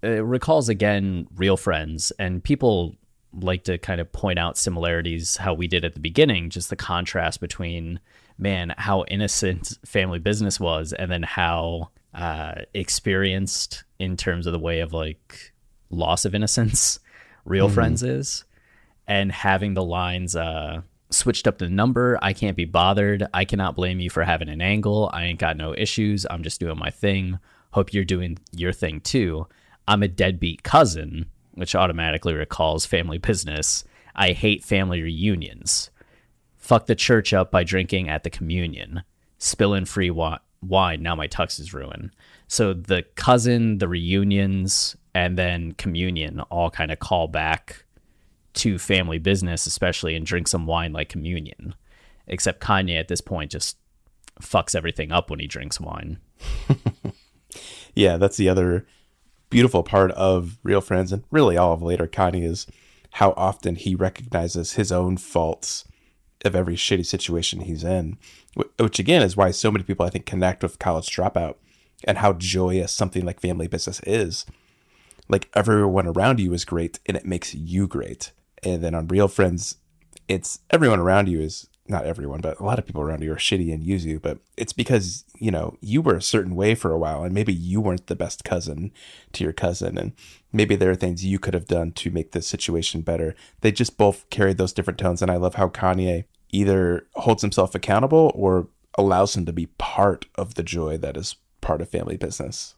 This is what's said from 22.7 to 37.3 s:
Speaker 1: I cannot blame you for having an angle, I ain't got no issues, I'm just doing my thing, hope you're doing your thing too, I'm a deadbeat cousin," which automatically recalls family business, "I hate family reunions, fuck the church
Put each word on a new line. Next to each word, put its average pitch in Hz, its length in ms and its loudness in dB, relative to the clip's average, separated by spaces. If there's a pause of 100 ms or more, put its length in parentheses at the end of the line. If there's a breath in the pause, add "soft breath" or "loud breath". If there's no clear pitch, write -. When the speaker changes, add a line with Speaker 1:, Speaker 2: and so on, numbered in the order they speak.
Speaker 1:
I 92 100 2
cannot 95 320 -2
blame 90 240 -2
you 90 100 -2
for 82 140 0
having 80 240 0
an 78 140 -6
angle, 104 500 2
I 85 120 -4
ain't 87 140 -4
got 78 200 -2
no 78 160 -6
issues, 104 560 0
I'm 85 120 -6
just 78 180 -8
doing 80 180 -4
my 76 120 -6
thing, 92 480 0 (340 soft breath)
hope 98 200 0
you're 101 120 0
doing 87 340 -2 (140)
your 87 200 -4
thing 78 280 -6
too, 87 460 -2 (400 soft breath)
I'm 101 160 4
a 104 60 2
deadbeat 90 540 0
cousin," 80 640 2 (280)
which 87 200 -6
automatically 82 600 0
recalls 80 520 0
family 82 320 -2
business, 78 680 -2 (300 soft breath)
"I 92 180 4
hate 104 300 0
family 95 400 0
reunions, 82 880 -2 (680 soft breath)
fuck - 280 2
the 117 80 4
church 110 380 2